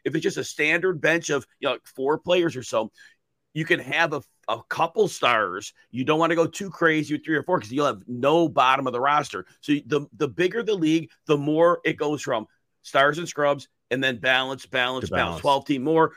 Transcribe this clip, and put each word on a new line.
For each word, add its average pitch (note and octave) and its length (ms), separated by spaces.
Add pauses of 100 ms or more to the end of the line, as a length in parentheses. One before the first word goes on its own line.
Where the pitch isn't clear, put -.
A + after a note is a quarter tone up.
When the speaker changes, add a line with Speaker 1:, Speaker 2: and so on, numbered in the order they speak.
Speaker 1:
If C3+ 120
it's D#3+ 80
just F3+ 140
a C3+ 60
standard E3 560
bench D#3+ 300
of, C#3+ 160 (140)
you C#3 100
know, B2 140
four C#3 340
players E3+ 380
or B2 80
so, A#2+ 280 (600)
you D#3 120
can E3+ 140
have D3+ 340
a, C#3 100 (240)
a A2+ 220
couple E3+ 380
stars. G#2+ 680 (180)
You B2+ 140
don't D#3 140
wanna E3 160
go E3 120
too F#3+ 240
crazy D#3 420
with D3 120
three D#3 100
or C#3 80
four F3+ 160
'cause G#2+ 120
you'll C#3+ 140
have A2 220
no C#3 420
bottom C3 380
of B2+ 60
the A#2+ 80
roster. C#3+ 440 (160)
So D3 120 (120)
the, D3 280
the D3+ 140
bigger F3+ 360
the G#3 120
league, D#3+ 360 (160)
the D3+ 100
more D#3+ 480
it D#3 120
goes D3 260
from A2+ 240 (340)
stars D3 380
and F3 100
scrubs, C#3+ 380 (240)
and C3 120
then C3 140
balance, C3 500
balance, B2+ 400
Speaker 2:
To D#2+ 40
Speaker 1:
balance. F#2 180
Speaker 2:
balance. E2 120
Speaker 1:
Twelve-team C#3 420
more, D#3+ 340